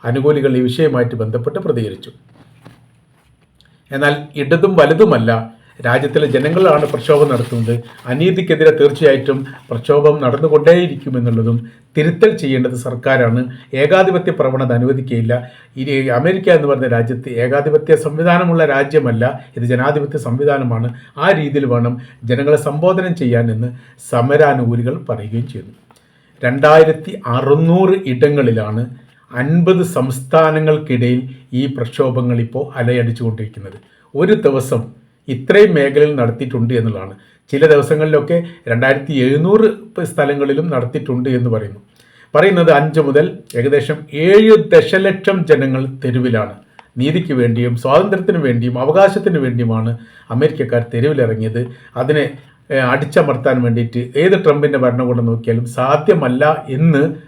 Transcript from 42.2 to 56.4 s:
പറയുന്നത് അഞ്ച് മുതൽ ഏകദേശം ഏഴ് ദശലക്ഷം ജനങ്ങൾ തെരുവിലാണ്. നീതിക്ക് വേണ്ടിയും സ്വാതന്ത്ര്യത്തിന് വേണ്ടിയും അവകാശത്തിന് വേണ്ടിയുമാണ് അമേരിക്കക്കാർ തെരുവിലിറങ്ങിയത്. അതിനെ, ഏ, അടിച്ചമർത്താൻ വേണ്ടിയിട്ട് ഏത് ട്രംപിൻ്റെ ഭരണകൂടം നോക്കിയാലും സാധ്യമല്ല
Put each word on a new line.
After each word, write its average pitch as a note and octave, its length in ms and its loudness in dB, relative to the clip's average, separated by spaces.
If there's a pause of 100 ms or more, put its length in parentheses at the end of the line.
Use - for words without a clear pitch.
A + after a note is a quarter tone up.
പറയുന്നത് F3 360 4
അഞ്ച് D#3 300 2
മുതൽ C#3 380 0 (180)
ഏകദേശം C#3 400 0 (160)
ഏഴ് G3+ 440 6
ദശലക്ഷം F#3+ 880 2
ജനങ്ങൾ C3+ 400 0 (180)
തെരുവിലാണ്. A#2+ 500 -2 (440)
നീതിക്ക് D#3 340 -2
വേണ്ടിയും A#2+ 440 0
സ്വാതന്ത്ര്യത്തിന് F3+ 600 0
വേണ്ടിയും B2 400 -2
അവകാശത്തിന് F#3 600 2
വേണ്ടിയുമാണ് A#2 600 -2 (320)
അമേരിക്കക്കാർ A#2+ 540 -2 (100)
തെരുവിലിറങ്ങിയത്. A#2 720 -2 (300)
അതിനെ, C3+ 340 0 (400)
ഏ, C3+ 80 0
അടിച്ചമർത്താൻ C3 840 0
വേണ്ടിയിട്ട് A#2+ 540 -2
ഏത് F3+ 280 2
ട്രംപിൻ്റെ C#3+ 340 2
ഭരണകൂടം B2 480 0
നോക്കിയാലും A#2 400 -2
സാധ്യമല്ല D3 1000 0